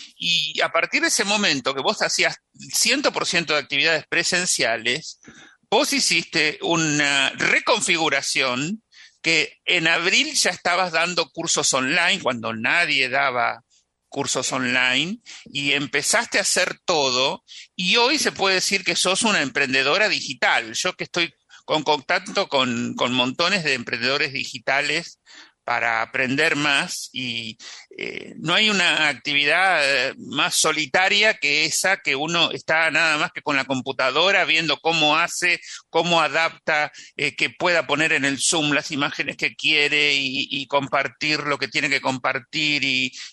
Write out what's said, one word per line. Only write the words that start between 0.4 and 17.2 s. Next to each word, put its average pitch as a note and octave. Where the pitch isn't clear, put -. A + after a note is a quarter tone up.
a E3
partir F3
de E4
ese D4+
momento F#3
que C3+
vos G3
hacías E3
ciento A3+
por D#3
ciento D#3+
de D3
actividades C#3+
presenciales, D3
vos C4+
hiciste E3
una D3
reconfiguración D#3
que D#3+
en E3+
abril F#3+
ya G3+
estabas F3+
dando E3
cursos D#3+
online, E3+
cuando A2+
nadie C#3
daba B2
cursos C3+
online, B2+
y C#3+
empezaste C#3+
a G#3
hacer -
todo, C#3